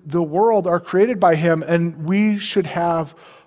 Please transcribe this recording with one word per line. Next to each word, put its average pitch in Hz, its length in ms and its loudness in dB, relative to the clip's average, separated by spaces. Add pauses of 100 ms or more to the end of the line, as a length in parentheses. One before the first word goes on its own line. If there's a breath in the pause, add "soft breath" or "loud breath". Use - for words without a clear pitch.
the 160 160 -2
world 185 460 0
are 175 120 2
created 202 400 0
by 175 160 4
him, 160 300 0
and 170 400 -2
we 208 320 0
should 196 300 -4
have 165 480 -4 (320 soft breath)